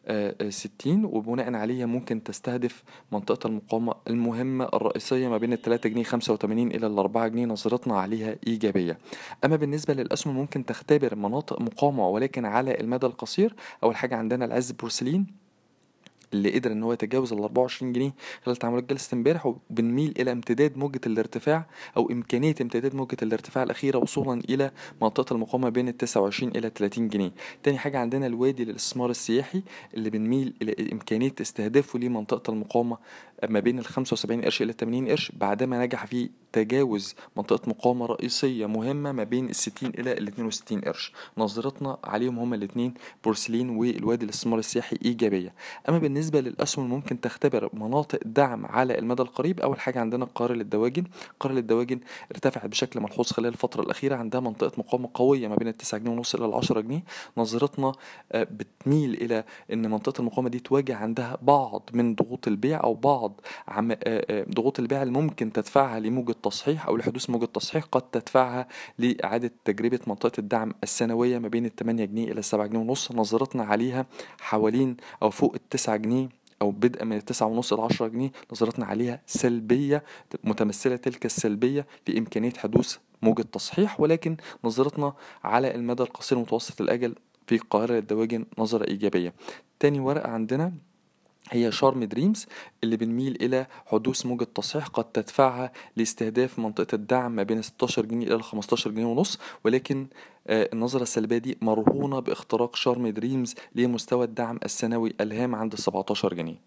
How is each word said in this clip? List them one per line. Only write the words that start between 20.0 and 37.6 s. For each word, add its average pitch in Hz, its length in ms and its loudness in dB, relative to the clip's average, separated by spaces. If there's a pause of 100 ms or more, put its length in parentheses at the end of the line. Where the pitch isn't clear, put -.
إلى 127 140 2
امتداد 123 460 2
موجة 135 280 -4
الارتفاع 120 600 0 (300)
أو - 140 2
إمكانية 123 500 2
امتداد 123 340 0
موجة 131 280 -4
الارتفاع 113 400 -2
الأخيرة 135 360 0
وصولاً 123 420 0 (100)
إلى 135 200 2 (320)
منطقة 120 320 2
المقاومة 120 340 0
بين 123 200 2
التسعة 120 320 0
وعشرين 101 360 2
إلى - 100 -2
التلاتين 110 420 -2
جنيه. 98 240 0 (300)
تاني 143 160 2
حاجة 139 200 -2
عندنا 131 280 0
الوادي 123 380 0
للاستثمار 123 460 -2
السياحي 127 520 0 (320)
اللي 110 160 -2
بنميل 113 520 0
إلى 110 300 -2
إمكانية 117 480 0
استهدافه 120 580 0
لمنطقة 120 520 -2
المقاومة 117 480 -2 (500)
ما 107 120 4
بين 120 180 2
الخمسة 123 360 -2
وسبعين 113 280 -2
قرش - 200 0
إلى 113 80 0
التمانين 117 380 -2
قرش، - 260 0
بعدما 120 500 0
نجح 123 220 -4
في 120 240 -4 (220)
تجاوز 113 600 2 (220)
منطقة 104 320 0